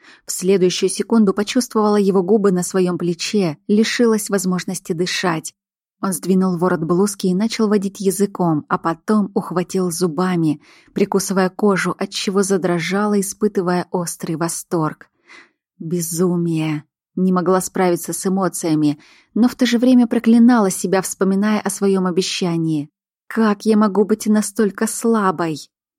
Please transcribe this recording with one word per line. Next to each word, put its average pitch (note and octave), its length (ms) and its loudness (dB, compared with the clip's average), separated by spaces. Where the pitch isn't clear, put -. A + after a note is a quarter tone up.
В - 80 -10
следующую F#3 560 0
секунду G3+ 460 2
почувствовала G#3+ 640 0
его G3 260 2
губы G3+ 300 2
на F3+ 100 0
своём F3+ 360 0
плече, F3 600 -2
лишилась A3 640 2
возможности F#3 640 -4
дышать. E3+ 640 -4
Он G3 120 -4
сдвинул F#3 460 0
ворот F3 260 0
блузки F3+ 420 0
и F3+ 80 2
начал A3 340 0
водить G3 320 -2
языком, F#3 680 0
а - 100 -2
потом F#3+ 560 -2
ухватил F3+ 560 -2
зубами, E3 720 -2
прикусывая F#3+ 560 0
кожу, F#3 500 0
отчего G3 440 -2
задрожала, F#3+ 760 0
испытывая F#3+ 720 -2
острый E3+ 460 -6
восторг. D#3+ 720 -4
Безумие. E3 1080 -2
Не F#3 180 2
могла F#3 300 2
справиться F3 500 -2
с - 140 -8
эмоциями, E3 720 0
но A3+ 160 2
в - 60 -4
то - 100 -2
же A#3 140 2
время B3 280 6
проклинала A#3 640 4
себя, F#3 300 0
вспоминая G3 600 0
о G3 100 -6
своём F#3+ 360 0
обещании. E3 840 -2
Как G#3+ 360 0
я G#3+ 120 4
могу G#3 280 2
быть G#3+ 220 -2
настолько G#3+ 600 0
слабой? F#3+ 840 -2